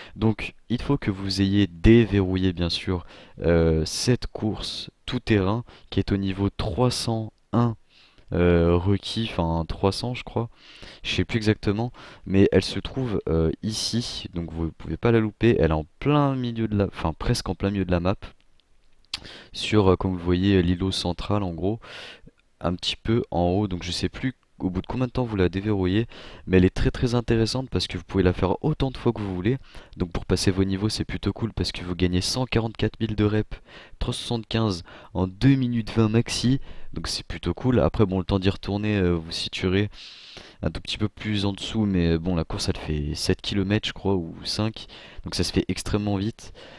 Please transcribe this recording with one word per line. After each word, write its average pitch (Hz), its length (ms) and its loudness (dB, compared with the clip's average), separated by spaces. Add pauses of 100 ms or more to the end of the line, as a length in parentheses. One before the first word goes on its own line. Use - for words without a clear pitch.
(160)
Donc 110 380 0 (160)
il 117 100 -2
faut 143 160 0
que - 140 -2
vous 98 320 -2
ayez 98 240 4
déverrouillé 95 880 4
bien 85 160 -2
sûr, 90 340 -4 (380)
euh, 82 420 4
cette - 420 0
course - 640 -6 (160)
tout 127 160 -4
terrain 104 420 2 (280)
qui - 100 0
est - 100 -4
au 101 60 2
niveau 98 320 0
trois 110 420 0
cent 113 440 -4 (180)
un, 117 240 2 (560)
euh, 87 440 4
requis, 101 520 0
enfin 82 380 -2
trois - 240 0
cents 120 240 -6
je - 80 -10
crois, - 280 -6 (520)
je - 140 -4
sais 92 80 0
plus 117 120 -4
exactement, 107 540 0 (360)
mais 95 260 6
elle 92 100 6
se - 160 -6
trouve, 117 500 -4
euh, 80 220 2 (140)
ici, - 680 -4
donc 82 180 -6
vous 82 180 -4
pouvez 80 260 -8
pas 120 140 2
la 117 80 6
louper, 110 400 4
elle 80 140 4
est - 20 2
en 78 100 -2 (140)
plein 143 380 2
milieu 117 320 -2
de 104 100 2
la, 98 80 4
enfin 82 260 -4
presque - 360 -2
en 95 80 -4
plein 101 160 0
milieu 98 120 0
de 87 60 -4
la 87 80 2
map, 90 160 0 (1400)
sur, 104 360 4
euh, 90 80 8
comme 95 160 -2
vous 90 60 -4
le 85 40 -10
voyez, 90 400 4
l'îlot 90 300 0
central 101 500 -2
en 90 120 -6
gros, 95 260 -4 (800)
un 90 160 -2
petit - 180 -4
peu 113 380 0
en 87 160 2
haut, 101 180 2
donc 90 160 -6
je 87 80 -8
sais 87 180 -2
plus - 260 -6 (260)
au 95 80 -2
bout 92 140 -2
de - 40 -14
combien 127 200 -2
de 120 60 -12
temps 127 120 -2
vous 110 120 -4
la 90 120 4
déverrouillez, 98 580 0 (400)
mais 92 120 6
elle 90 80 8
est - 80 2
très - 160 2
très 120 240 -2
intéressante 120 560 0
parce 92 160 -2
que - 100 -8
vous 87 80 -8
pouvez 98 180 2
la 90 120 4
faire - 280 0
autant 139 280 0
de - 80 -12
fois 120 120 2
que 110 120 -6
vous 98 120 -4
voulez. 95 220 0 (400)
Donc 87 160 -4
pour - 140 -6
passer 95 240 2
vos 92 140 2
niveaux 98 260 -2
c'est - 160 -4
plutôt - 260 -4
cool 110 220 -6
parce - 180 -2
que - 100 -10
vous 87 120 -6
gagnez 90 260 2
cent 127 240 -2
quarante-quatre 110 560 -2
mille 110 160 -2
de 107 80 4
rep, 107 300 0 (440)
trois - 140 -4
cent - 60 -6
soixante-quinze 110 640 -2 (320)
en 92 120 2
deux 107 280 4
minutes 120 420 0
vingt 110 140 4
maxi, 117 500 2 (320)
donc 82 160 -6
c'est - 180 -8
plutôt - 280 -4
cool. 123 260 2
Après 82 240 4
bon, 92 140 2
le 90 80 -2
temps 101 120 2
d'y 95 120 2
retourner, 104 480 -2
euh, 87 160 4
vous 82 180 -4
situerez 98 560 -2 (720)
un 82 100 -4
tout - 120 -10
petit - 160 -8
peu 107 100 -2
plus 104 380 -4
en 101 80 -2
dessous, 107 320 -2
mais 85 320 2
bon, 87 160 -2
la 80 100 -2
course - 240 -4
elle 90 80 -2
fait 76 380 -6
sept - 260 -2
kilomètres 101 480 -2
je - 60 -8
crois 98 220 -2
ou 82 180 -6 (100)
cinq, - 440 -6 (360)
donc 82 120 -8
ça 92 60 0
se - 120 -2
fait 92 140 2
extrêmement 104 480 -2
vite. 101 360 -6 (260)